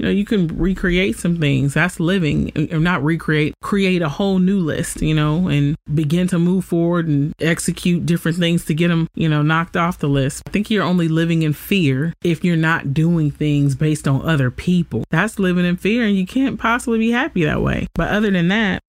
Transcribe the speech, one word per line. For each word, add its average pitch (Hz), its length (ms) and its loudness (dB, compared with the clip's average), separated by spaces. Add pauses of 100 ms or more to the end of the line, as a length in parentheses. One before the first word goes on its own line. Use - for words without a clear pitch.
know, 190 40 0
you 196 160 0
can 185 220 0 (100)
recreate 185 600 0
some 170 220 -2
things. 139 360 0
That's 165 240 -2
living, 156 520 0 (220)
or 156 60 0
not 170 240 0
recreate, 156 580 0
create 185 400 0
a 156 80 0
whole 190 300 0
new 190 200 2
list, - 440 -2
you 156 100 2
know, 151 360 0
and 143 260 2 (180)
begin 165 360 0
to 175 100 0
move 175 260 0
forward 170 420 0
and 147 320 0
execute 170 640 0
different 170 360 0
things 170 260 0
to 165 80 0
get 175 160 0
'em, 165 240 0
you 165 160 0
know, 151 140 2
knocked 160 340 0
off 175 220 -2
the 151 100 -2
list. 139 380 0
I - 20 -14
think 208 220 -2
you're 202 100 2
only 170 260 0
living 165 360 2
in 151 100 0
fear 156 580 0 (120)
if 165 200 -2
you're 175 120 2
not 160 360 0
doing 160 380 2
things 143 460 0
based 151 320 -2
on 135 200 0
other 131 220 2
people. 170 600 -2
That's 185 260 -2
living 180 260 0
in 175 140 0
fear, 226 260 0
and 202 140 2
you 185 80 0
can't 262 340 -2
possibly 233 380 -2
be 226 140 2
happy 247 320 0
that 147 180 0
way. - 320 -2
But 165 160 -2
other 214 220 0
than 175 160 2
that, 196 420 0